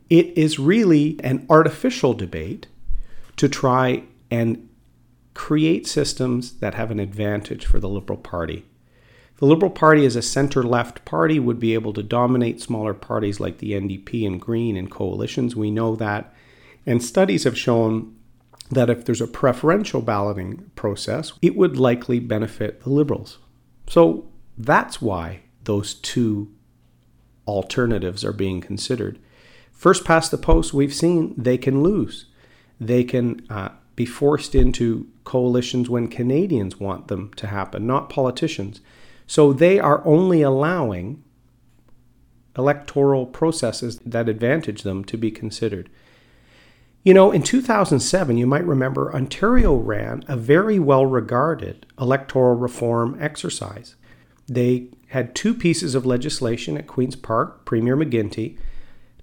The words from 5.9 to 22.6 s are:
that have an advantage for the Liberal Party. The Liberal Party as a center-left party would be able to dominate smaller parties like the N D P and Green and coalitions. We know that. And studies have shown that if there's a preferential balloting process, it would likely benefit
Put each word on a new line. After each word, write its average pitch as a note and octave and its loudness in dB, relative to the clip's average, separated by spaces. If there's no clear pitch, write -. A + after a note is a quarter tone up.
that G#2 -6
have A2 -6
an G#2+ -4
advantage G#2 -4
for - 6
the G2+ -2
Liberal G2 -6
Party. E2 -8
The C#3+ 2
Liberal E3 4
Party D#3 6
as A#2+ 4
a A#2+ -2
center-left B2 -2
party D#3+ 0
would A#2+ 0
be A2+ 2
able A2 -4
to G#2+ -6
dominate A#2+ 0
smaller G#2+ -4
parties G2+ -4
like F#2+ -6
the G#2 -6
N G2 -4
D G2 -6
P A2 -6
and F2+ -4
Green A#2 -4
and F#2 -8
coalitions. A2 -6
We G#2+ -4
know A2 -2
that. G#2+ -6
And A#3+ 0
studies F#3+ 0
have A#2+ 0
shown A2 0
that A#2+ 2
if A#2 -2
there's A#2+ -2
a A#2 -4
preferential D3 0
balloting G2+ -4
process, A2 -6
it F3 2
would F3 2
likely B2 2
benefit A2 -4